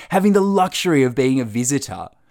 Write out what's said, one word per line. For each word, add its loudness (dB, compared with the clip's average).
having 2
the 4
luxury 2
of 0
being 0
a -4
visitor -6